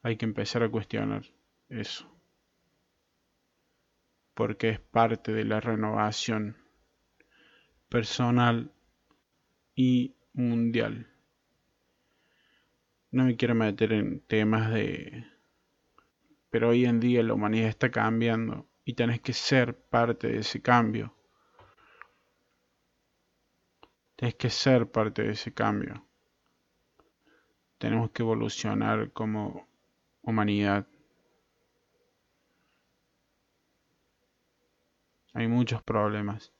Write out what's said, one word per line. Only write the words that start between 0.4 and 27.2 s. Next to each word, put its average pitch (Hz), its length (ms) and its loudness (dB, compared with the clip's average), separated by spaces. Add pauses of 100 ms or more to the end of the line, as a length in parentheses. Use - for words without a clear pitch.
a 117 60 0
cuestionar 107 560 -6 (440)
eso, - 400 -10 (2250)
porque 110 340 0
es 110 100 -2
parte 113 540 0
de 110 120 0
la 107 140 -2
renovación 107 960 -2 (1300)
personal 120 840 2 (1000)
y 127 400 2 (200)
mundial. 117 760 0 (2000)
No 127 140 2
me 123 120 2
quiero 117 200 2
meter 107 360 2
en 107 280 -2
temas 110 520 0
de, - 540 -4 (1200)
pero 117 220 2
hoy 123 160 6
en 117 120 4
día 123 240 4
la 110 120 0
humanidad 110 340 0
está 117 220 0
cambiando 113 760 0 (200)
y 120 80 -6
tenés 120 260 0
que - 140 -6
ser 123 440 2
parte 117 500 0
de 113 100 -2
ese - 240 -6
cambio. 113 520 2 (3000)
Tenés 120 200 -2
que - 120 -2
ser 123 420 2
parte 107 320 -2
de 107 100 -2
ese 107 200 -10
cambio. 107 540 -4 (1700)